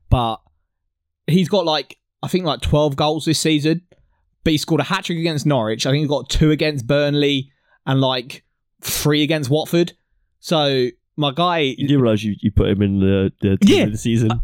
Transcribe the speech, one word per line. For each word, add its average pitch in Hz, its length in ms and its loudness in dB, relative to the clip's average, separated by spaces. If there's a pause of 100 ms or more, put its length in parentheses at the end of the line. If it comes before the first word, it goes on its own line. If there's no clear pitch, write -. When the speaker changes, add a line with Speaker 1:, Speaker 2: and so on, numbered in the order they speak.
Speaker 1:
But 117 280 0 (880)
he's 170 220 2
got, 185 160 0
like, 156 320 -4 (260)
I 131 60 -8
think, 185 160 -2
like, 135 160 -4
twelve 147 340 0
goals 151 300 -2
this 156 140 0
season. 160 420 0 (640)
But 165 60 2
he 156 60 2
scored 151 220 -2
a 131 60 -2
hat-trick 190 320 -4
against 160 280 -2
Norwich. 117 400 0
I 131 60 0
think 147 120 0
he 143 40 0
got 135 220 -4
two 156 220 2
against 147 360 -2
Burnley 143 640 0 (340)
and, 135 140 2
like, 131 440 -2 (380)
three 147 420 0
against 147 260 -2
Watford. 170 420 0 (480)
So, 139 480 0 (300)
my 143 180 0
guy 170 240 0 (180)
Speaker 2:
You 143 100 -4
do 143 120 4
realise 110 240 2
you, 104 160 -4
you 104 120 -2
put - 180 2
him 98 140 0
in 98 160 0
the, 95 320 2 (100)
the 98 160 2
team 208 220 4
Speaker 1:
Yeah. - 60 2
Speaker 2:
of 104 80 -2
the 110 40 -6
season? 117 320 0 (140)